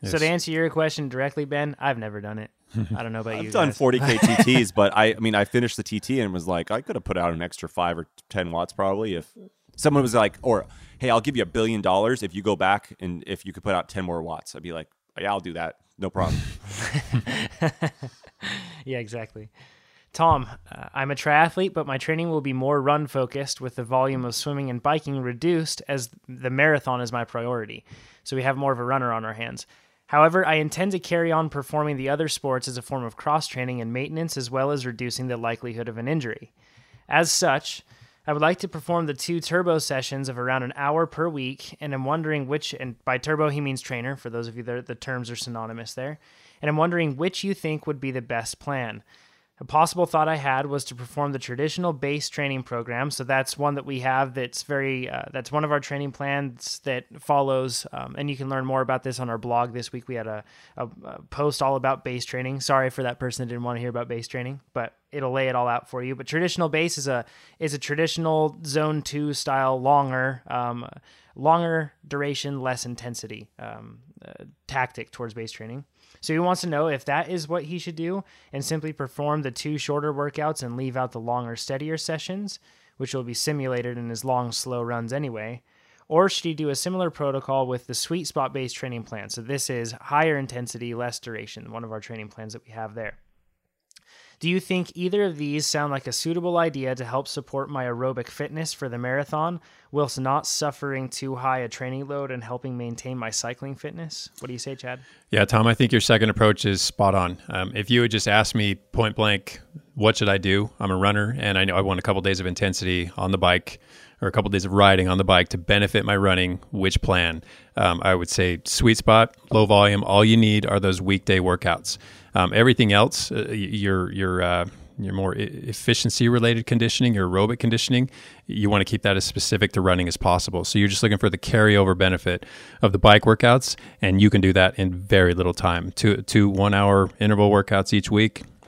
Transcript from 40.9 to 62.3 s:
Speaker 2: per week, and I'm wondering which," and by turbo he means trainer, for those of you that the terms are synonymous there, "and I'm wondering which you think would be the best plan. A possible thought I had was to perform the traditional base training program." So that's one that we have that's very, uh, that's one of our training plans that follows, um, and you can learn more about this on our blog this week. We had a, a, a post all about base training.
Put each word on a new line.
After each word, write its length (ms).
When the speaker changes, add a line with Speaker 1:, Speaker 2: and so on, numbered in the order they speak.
Speaker 2:
per 220
week, 540
and 120
I'm 120
wondering 420
which," 260
and 300
by 140
turbo 320
he 100
means 220
trainer, 340
for 140
those 180
of 80
you 80
that 220
the 100
terms 340
are 60
synonymous 580
there, 260
"and 80
I'm 80
wondering 400
which 260
you 100
think 320
would 140
be 120
the 100
best 380
plan. 440
A 60
possible 400
thought 240
I 60
had 320
was 180
to 80
perform 380
the 80
traditional 520
base 380
training 320
program." 480
So 140
that's 340
one 160
that 140
we 140
have 340
that's 260
very, 480
uh, 140
that's 180
one 120
of 80
our 80
training 320
plans 720
that 220
follows, 720
um, 280
and 100
you 80
can 120
learn 180
more 140
about 200
this 180
on 120
our 80
blog 340
this 180
week. 160
We 60
had 140
a, 160
a, 120
a 180
post 320
all 120
about 280
base 200
training. 360